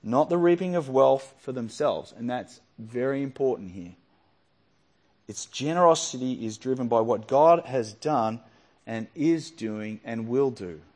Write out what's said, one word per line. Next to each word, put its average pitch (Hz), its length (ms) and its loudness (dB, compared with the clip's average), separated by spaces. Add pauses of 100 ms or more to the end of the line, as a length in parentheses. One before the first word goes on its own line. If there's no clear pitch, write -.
not 127 260 0
the 170 80 2
reaping 175 380 2
of 151 140 -2
wealth 135 500 4
for - 120 -12
themselves. 117 640 -4
And 117 140 -8
that's 123 300 -8 (180)
very 123 460 -4
important 131 480 -4
here. 87 220 -16 (1300)
Its - 180 -12
generosity 147 1000 2
is 110 120 -6
driven 131 300 -4
by 113 140 4
what 113 260 0
God 165 380 6
has 117 280 -4
done 117 460 -2 (460)
and 113 300 -8
is 160 360 0
doing 107 540 -8
and 113 220 -6
will 131 240 0
do. 90 280 -12 (160)